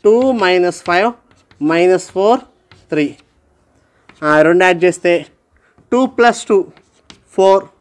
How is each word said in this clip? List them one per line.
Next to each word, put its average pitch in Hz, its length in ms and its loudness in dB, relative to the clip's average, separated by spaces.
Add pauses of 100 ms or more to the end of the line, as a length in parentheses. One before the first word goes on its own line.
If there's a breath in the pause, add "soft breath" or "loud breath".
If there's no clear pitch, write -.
టూ 208 80 4 (300)
మైనస్ 180 460 -2
ఫైవ్ 190 200 0 (640)
మైనస్ 180 440 0
ఫోర్ 214 240 0 (520)
త్రీ. 151 140 -2 (1160)
ఆ, 151 240 2
రెండు 180 200 2
యాడ్ 175 180 0
చేస్తే 175 280 -2 (760)
టూ 247 100 0 (180)
plus 233 200 2 (120)
టూ 196 80 2 (760)
ఫోర్. 190 280 2 (180)